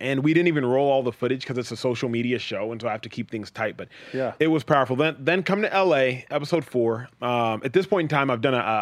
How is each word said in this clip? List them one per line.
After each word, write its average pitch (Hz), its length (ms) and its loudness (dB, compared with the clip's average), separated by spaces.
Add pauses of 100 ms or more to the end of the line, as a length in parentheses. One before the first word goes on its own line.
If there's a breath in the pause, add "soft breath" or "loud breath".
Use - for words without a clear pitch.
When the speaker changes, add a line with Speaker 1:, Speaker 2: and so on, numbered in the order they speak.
Speaker 1:
And 135 240 0
we 156 100 4
didn't 175 140 4
even 147 180 2
roll 135 240 4
all 135 140 2
the 120 80 -2
footage 127 340 -2
'cause 127 120 -6
it's 120 120 -6
a 113 60 -8
social 123 320 -2
media 117 320 -2
show, 110 320 -6
and 113 80 -10
so 117 80 -4
I - 20 -4
have 107 120 -6
to 117 60 -14
keep 117 220 -10
things 107 220 -8
tight. 110 240 -6
But 95 100 -12 (260 loud breath)
Speaker 2:
Yeah. 127 280 -4
Speaker 1:
it 156 80 4
was 160 160 2
powerful. 131 320 4
Then, 151 240 0
then 165 240 0
come 202 180 0
to - 100 -2
L 190 220 4
A, 127 340 2
episode 147 360 -2
four. 117 440 -2 (140)
Um, 117 420 0
at 135 80 -6
this 185 140 2
point 180 200 0
in - 20 -2
time, 139 220 2
I've 120 100 -2
done 135 140 2
a, 123 40 2
uh, 117 40 0 (200)